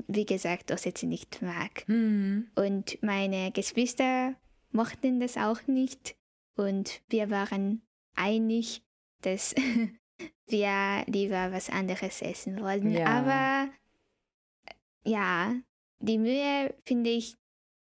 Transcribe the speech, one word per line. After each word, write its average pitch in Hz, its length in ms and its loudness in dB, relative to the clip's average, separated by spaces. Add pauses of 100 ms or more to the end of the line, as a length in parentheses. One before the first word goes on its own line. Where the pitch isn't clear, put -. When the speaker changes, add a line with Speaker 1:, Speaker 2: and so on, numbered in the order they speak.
Speaker 1:
wie 208 180 0
gesagt, 180 460 -2
Osechi - 340 -4
nicht - 360 -6
mag. 175 460 -6
Speaker 2:
Mhm. 214 680 2
Speaker 1:
Und 196 480 -2
meine 196 480 0
Geschwister 254 840 0 (360)
mochten 247 480 0
das 247 180 -2
auch 311 300 0
nicht. 262 480 -2 (420)
Und 196 520 -2
wir 214 200 2
waren 202 520 0 (340)
einig, 226 680 0 (400)
dass 190 340 -2
<laughs> 233 440 2 (500)
wir 202 580 2
lieber 190 440 0
was 185 180 -4
anderes 190 540 -4
essen 190 380 -6
wollten. 202 320 0
Speaker 2:
Ja. 165 120 2
Speaker 1:
Aber, 269 680 2 (1300)
ja, 202 500 2 (440)
die 220 180 2
Mühe 277 560 2 (120)
finde 240 260 2
ich, 233 240 -2 (560)